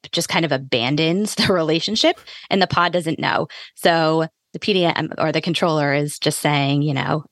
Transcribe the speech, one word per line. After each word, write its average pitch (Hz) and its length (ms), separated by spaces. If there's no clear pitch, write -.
just - 200
kind 165 160
of 147 60
abandons 147 840
<laughs> - 0
the 202 180
relationship 180 680
and 190 140
the 180 40
pod 175 280
doesn't 165 240
know. - 300
So 160 520
the 160 60
P - 120
D 180 140
M 160 320
or 160 120
the 156 120
controller 156 500
is 147 260
just - 220
saying, 143 400
you 147 140
know, 143 360